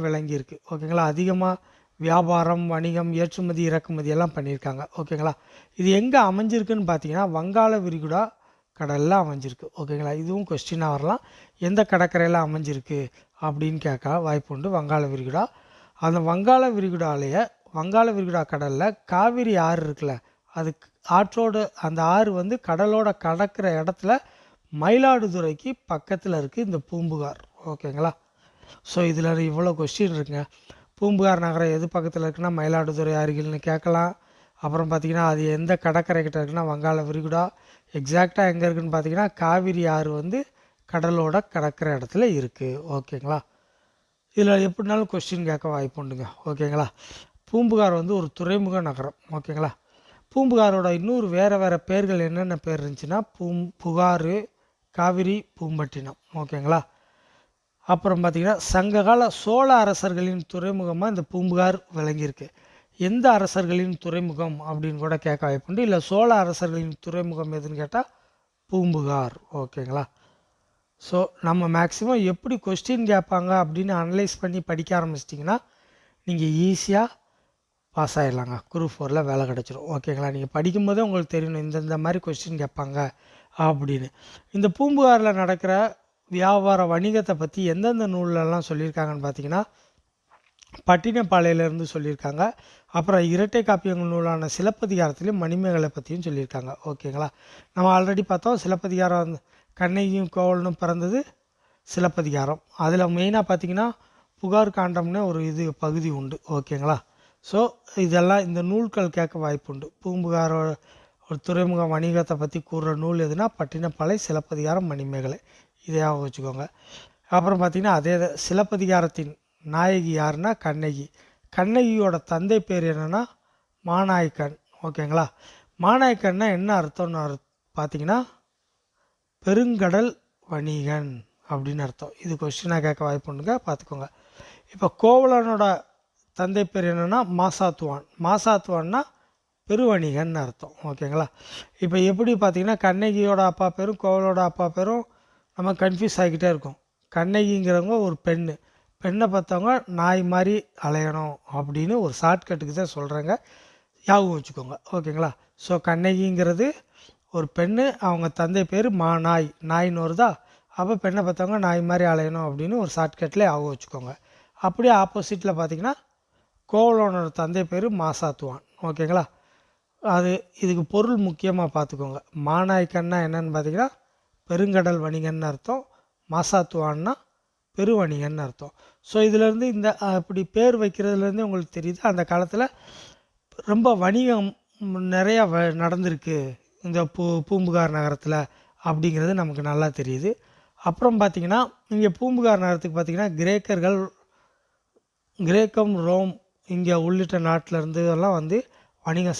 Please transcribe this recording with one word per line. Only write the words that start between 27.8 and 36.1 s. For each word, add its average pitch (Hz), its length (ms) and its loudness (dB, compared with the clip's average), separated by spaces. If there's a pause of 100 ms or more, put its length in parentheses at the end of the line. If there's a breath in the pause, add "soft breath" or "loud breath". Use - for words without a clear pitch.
So, - 200 -2
இதுல 165 240 2 (220)
இவ்வளோ 170 280 0
கொஸ்டின் 165 400 -2
இருக்குங்க. 147 240 -6 (520 soft breath)
பூம்புகார் 190 520 4
நகரம் 165 300 0
எது 160 180 -2
பக்கத்துல 165 320 -2
இருக்குன்னா, 170 320 -4
மயிலாடுதுறை 156 640 0
அருகில்னு 151 460 -2
கேட்கலாம். 170 500 0 (420 soft breath)
அப்புறம் 156 320 -2
பார்த்தீங்கன்னா, 160 420 0
அது 156 100 0 (140)
எந்த 170 180 2
கடற்கரை 165 480 0